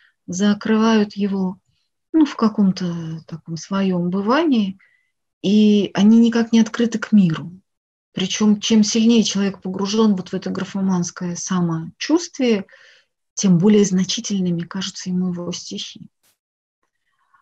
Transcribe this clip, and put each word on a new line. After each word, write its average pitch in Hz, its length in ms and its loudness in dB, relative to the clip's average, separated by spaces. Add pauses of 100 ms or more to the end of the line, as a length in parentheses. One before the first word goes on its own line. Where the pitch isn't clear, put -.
(280)
закрывают 208 840 0
его, 196 440 -4 (540)
ну, 320 120 4
в - 120 -2
каком-то 175 920 -2
таком 165 300 -12
своём 185 520 -2
бывании, 214 720 0 (640)
и 208 520 4
они 214 240 6
никак 233 340 2
не 226 80 6
открыты 226 380 -2
к - 120 -12
миру. 165 420 2 (600)
Причём, 208 480 0
чем 220 240 2
сильнее 226 400 2
человек 196 360 -4
погружён 196 540 0
вот 180 160 -6
в - 40 -6
это 185 160 -6
графоманское 185 840 -4
самочувствие, 190 1300 -2 (680)
тем 180 240 2
более 208 260 4
значительными 185 800 -2
кажутся 185 480 -10
ему 180 220 -2
его 175 200 -8
стихи. - 560 -14 (1300)